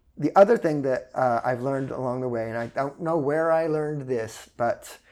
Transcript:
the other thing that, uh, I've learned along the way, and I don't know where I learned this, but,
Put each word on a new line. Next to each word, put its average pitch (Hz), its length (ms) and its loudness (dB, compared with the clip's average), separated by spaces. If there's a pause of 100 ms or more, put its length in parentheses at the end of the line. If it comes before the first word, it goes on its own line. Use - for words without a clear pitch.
(180)
the 151 180 -2
other 202 220 8
thing 151 260 0
that, 131 320 -2
uh, 123 280 2
I've 123 180 -2
learned 135 300 -4
along 127 300 -4
the 127 80 -4
way, 113 200 -4
and 113 80 -6
I 117 100 -4
don't 139 320 -6
know 170 180 -2
where 156 340 2
I 165 160 2
learned 151 400 -2
this, 113 500 -6
but, - 420 -4 (120)